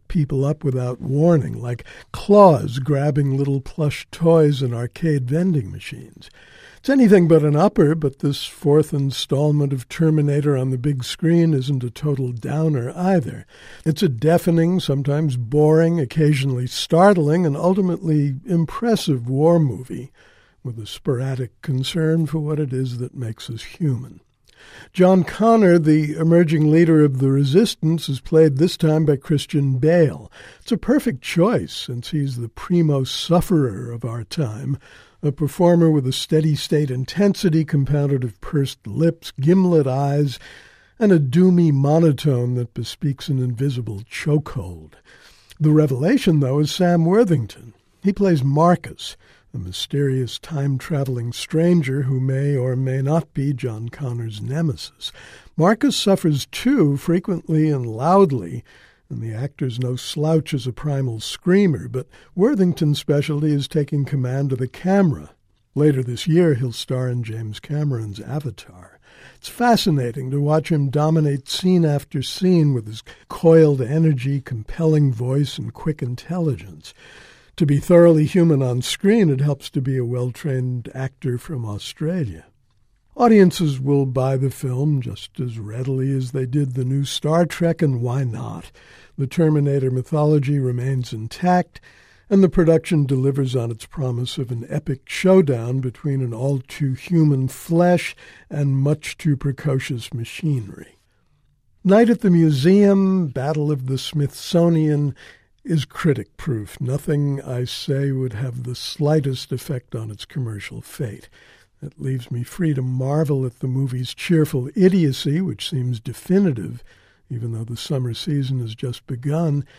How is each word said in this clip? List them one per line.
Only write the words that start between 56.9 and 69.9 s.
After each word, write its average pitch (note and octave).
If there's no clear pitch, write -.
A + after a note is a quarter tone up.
frequently D#3+
and C3
loudly, B2+
and A#2+
the A2+
actor's B2
no B2+
slouch D3+
as B2+
a A#2+
primal C3+
screamer, F3
but B2
Worthington's F3+
specialty D3
is C#3+
taking C#3+
command C3+
of B2
the B2+
camera. E3+
Later C#3
this A#2
year, E3
he'll A#2+
star B2+
in B2
James A2
Cameron's B2+
Avatar. A2+
It's -
fascinating C#3